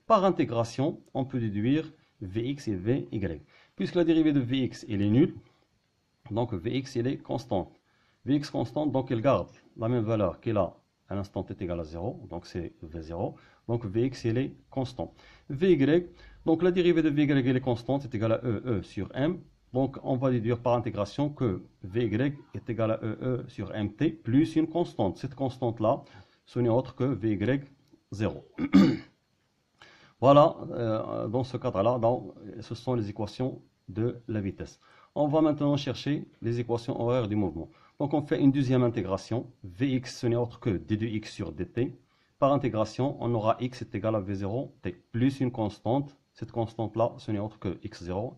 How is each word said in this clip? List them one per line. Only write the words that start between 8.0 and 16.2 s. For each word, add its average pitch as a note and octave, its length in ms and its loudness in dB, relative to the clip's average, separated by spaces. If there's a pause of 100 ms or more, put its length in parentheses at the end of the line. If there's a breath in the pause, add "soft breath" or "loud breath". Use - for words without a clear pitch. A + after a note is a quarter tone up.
V C3+ 120 2
X D3 140 -4
constante, C#3+ 400 -2
donc C3 200 -2
elle A#2 100 0
garde G#2+ 300 2 (260)
la A2+ 120 -2
même A#2+ 140 2
valeur G#2 380 0
qu'elle A2+ 160 -2
a F#2 180 0 (340)
à F#2+ 60 -6
l'instant G2 300 -6
t - 80 -10
est G2 100 -8
égal F2 160 -4
à E2+ 60 -6
zéro, E2+ 440 -8
donc - 180 -12
c'est E2+ 260 -8 (100)
V E2 180 -12
zéro. E2+ 360 -6 (320 loud breath)
Donc A#2 160 -2
V A2 220 0
X, - 180 -6
elle A#2 140 0
est C3+ 180 -4 (140)
constante. B2+ 440 -6 (360 loud breath)
V E3+ 200 2
Y, D#3 380 6 (360 loud breath)